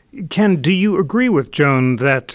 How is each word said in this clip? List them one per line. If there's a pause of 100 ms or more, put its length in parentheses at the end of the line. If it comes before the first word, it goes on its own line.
(300)
Ken,
do
you
agree
with
Joan
that